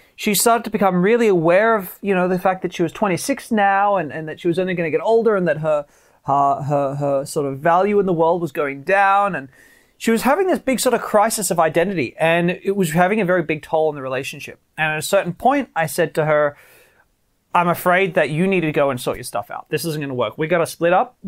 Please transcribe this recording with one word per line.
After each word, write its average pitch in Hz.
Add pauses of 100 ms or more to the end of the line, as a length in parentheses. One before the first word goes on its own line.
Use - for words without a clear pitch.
(160)
she 208
started 226
to 214
become 190
really 226
aware 190
of, 185
you 196
know, 180
the 180
fact 185
that 180
she -
was 160
twenty-six 202
now 202
and, 156
and 156
that 151
she 180
was 165
only 185
gonna 170
get 156
older 220
and 185
that 151
her, 151 (380)
her, 139
her, 143
her 143
sort 147
of 135
value 190
in 185
the 190
world 165
was 156
going 139
down. 196
And 135 (480)
she -
was 226
having 359
this 285
big 262
sort 240
of -
crisis 214
of 175
identity, 165
and 170
it 196
was 185
having 180
a 202
very 180
big 156
toll 156
on 151
the 143
relationship. 131 (180)
And 156
at 156
a 156
certain 175
point, 262
I 165
said 165
to 156
her, 151 (960)
"I'm 175
afraid 180
that 151
you 156
need 190
to 160
go 143
and 127
sort 117
your 120
stuff -
out. -
This 151
isn't 156
gonna 139
work. 113
We 160
gotta 165
split 170
up. 196 (120)